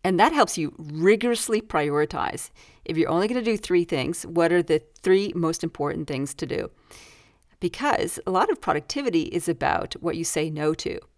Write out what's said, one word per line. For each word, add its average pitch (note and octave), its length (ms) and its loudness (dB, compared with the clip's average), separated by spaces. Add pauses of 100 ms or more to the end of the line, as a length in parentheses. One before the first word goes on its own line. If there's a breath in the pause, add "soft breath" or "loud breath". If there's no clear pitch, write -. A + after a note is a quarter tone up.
And F#3 160 2
that A#3+ 140 6
helps C4 240 2
you D3+ 180 -4
rigorously G#3+ 840 2
prioritize. D3 880 -2 (340 soft breath)
If D#3+ 140 -2
you're - 120 2
only F3+ 180 2
gonna B3 120 -2
do A3 160 0
three F3+ 280 2
things, D3 420 -4
what E3 260 2
are F3 100 4
the D#3 200 2 (180)
three F#3+ 340 4
most E3 300 -2
important D3 420 -4
things C#3 280 -4
to D3+ 120 -6
do? - 240 -6 (920 loud breath)
Because - 640 -2
a F#3+ 40 -2
lot F#3+ 200 2
of E4 100 -2
productivity E3+ 600 -2
is - 260 -4
about - 520 -2
what E3 160 -2
you E3 80 -4
say D#3 260 -2
no D3+ 240 0
to. - 260 -6 (180)